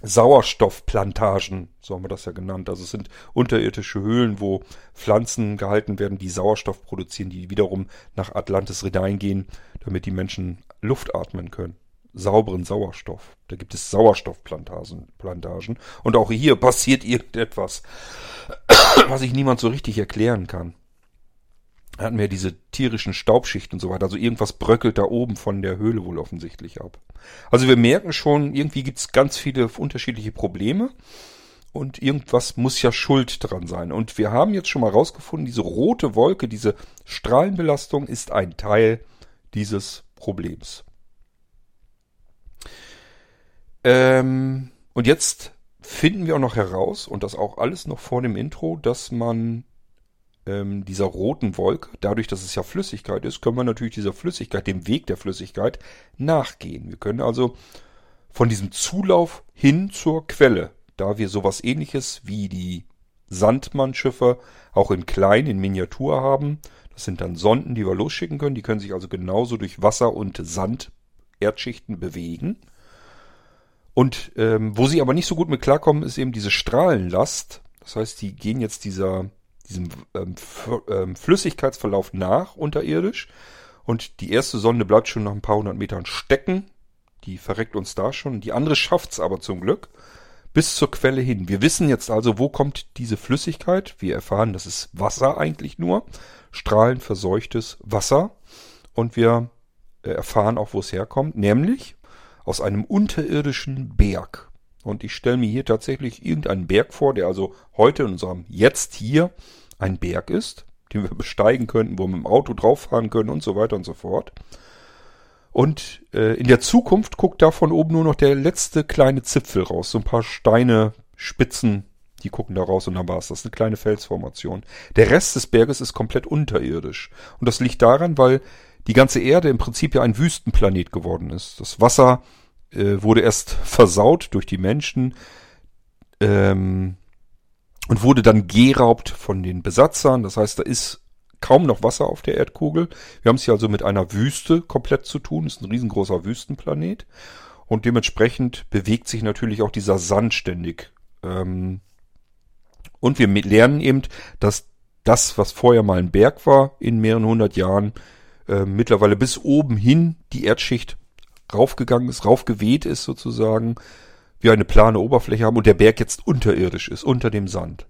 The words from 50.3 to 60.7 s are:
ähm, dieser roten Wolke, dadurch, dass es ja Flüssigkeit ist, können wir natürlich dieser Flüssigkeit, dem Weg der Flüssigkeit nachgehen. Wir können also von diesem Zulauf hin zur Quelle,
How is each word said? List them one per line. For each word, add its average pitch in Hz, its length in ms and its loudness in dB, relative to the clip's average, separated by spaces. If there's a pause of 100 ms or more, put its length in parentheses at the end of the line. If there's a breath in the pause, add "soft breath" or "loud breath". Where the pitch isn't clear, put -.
ähm, 98 380 -8
dieser 95 220 -4
roten 92 500 -4
Wolke, 92 340 -2 (100)
dadurch, 104 260 -4
dass 95 180 -10
es 92 100 -12
ja 98 80 -4
Flüssigkeit - 640 -8
ist, - 160 -10
können 120 160 -2
wir 127 80 -2
natürlich 113 300 -6
dieser 101 180 -6
Flüssigkeit, - 540 -8
dem 92 200 -6
Weg 117 200 -4
der 92 100 -6
Flüssigkeit 95 640 -8 (400 soft breath)
nachgehen. - 720 -4
Wir - 60 -16
können 113 240 -6
also 123 360 -2 (720 soft breath)
von - 180 2
diesem 98 240 -4
Zulauf 180 720 0 (120)
hin 165 360 2
zur 160 360 -4
Quelle, 104 440 4 (260)